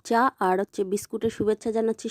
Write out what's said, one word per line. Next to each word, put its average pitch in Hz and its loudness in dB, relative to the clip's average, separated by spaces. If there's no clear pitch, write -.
চা 233 4
আর 185 4
হচ্ছে - -6
বিস্কুটের 220 -2
শুভেচ্ছা 214 0
জানাচ্ছি 226 0